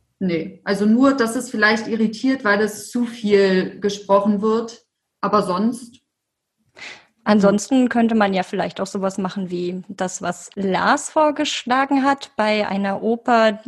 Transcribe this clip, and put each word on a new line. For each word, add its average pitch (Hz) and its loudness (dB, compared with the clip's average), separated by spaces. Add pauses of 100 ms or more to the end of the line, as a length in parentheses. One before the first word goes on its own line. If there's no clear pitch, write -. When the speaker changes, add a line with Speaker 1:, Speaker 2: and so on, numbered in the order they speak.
(200)
Speaker 1:
nee. 175 -4
Also 196 0
nur, 254 4
dass 233 -2
es 254 -6
vielleicht 220 0
irritiert, 226 -2
weil 208 2
es - -4
zu 240 -2
viel 196 2
gesprochen 202 0
wird. 220 -2 (360)
Aber 196 2
sonst 190 -4 (1300)
Speaker 2:
Ansonsten 214 2
könnte 233 2
man 202 2
ja 185 0
vielleicht 180 -6
auch 190 -4
sowas 190 -4
machen 185 -6
wie 175 -6
das, 185 -6
was - -8
Lars 190 0
vorgeschlagen 277 0
hat. 277 -2
Bei 214 0
einer 196 -4
Oper 226 2